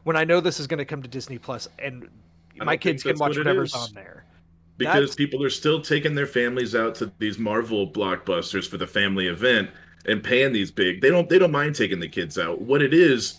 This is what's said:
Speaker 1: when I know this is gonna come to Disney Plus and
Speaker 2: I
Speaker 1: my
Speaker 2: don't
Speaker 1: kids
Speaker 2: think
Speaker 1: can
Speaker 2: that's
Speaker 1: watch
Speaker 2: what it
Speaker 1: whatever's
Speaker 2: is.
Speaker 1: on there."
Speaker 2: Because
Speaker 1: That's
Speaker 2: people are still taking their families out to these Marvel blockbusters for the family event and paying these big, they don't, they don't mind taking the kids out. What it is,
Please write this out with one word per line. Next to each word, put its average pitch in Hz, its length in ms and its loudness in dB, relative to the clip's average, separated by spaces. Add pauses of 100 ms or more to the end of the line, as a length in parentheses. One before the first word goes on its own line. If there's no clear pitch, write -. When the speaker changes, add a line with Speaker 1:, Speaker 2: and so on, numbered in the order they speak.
Speaker 1:
when 160 120 0
I 160 80 2
know 170 160 4
this 160 200 0
is 147 60 -8
gonna 143 200 -4
come 139 180 -8
to - 40 -14
Disney 127 300 -10
Plus 117 300 -10 (100)
and 127 320 -12 (500)
Speaker 2:
I - 60 -8
Speaker 1:
my 151 80 2
Speaker 2:
don't 160 80 -2
Speaker 1:
kids 160 220 0
Speaker 2:
think 135 100 0
Speaker 1:
can 147 60 -4
Speaker 2:
that's - 0 -
Speaker 1:
watch 147 180 0
Speaker 2:
what 151 80 0
it - 0 -
Speaker 1:
whatever's 135 300 0
Speaker 2:
is. - 0 -
Speaker 1:
on 117 180 -8
there." - 320 -20 (500)
Speaker 2:
Because 170 340 2
Speaker 1:
That's - 60 -12
Speaker 2:
people 143 280 0
are 135 80 0
still 151 300 0
taking 151 340 0
their 143 100 0
families 123 480 -2
out 113 220 0
to 101 240 -6
these 107 180 -4
Marvel 107 500 0
blockbusters 90 800 -2
for - 100 -10
the 87 100 -6
family 98 400 0
event 101 420 2 (380)
and 107 160 0
paying 131 280 2
these 101 200 -2
big, 92 280 0
they 131 100 4
don't, 175 200 2
they 175 80 6
don't 175 140 6
mind 147 240 0
taking 98 240 0
the 82 100 -6
kids 85 300 -6
out. 85 200 -2
What 131 220 2
it 135 100 2
is, 151 480 4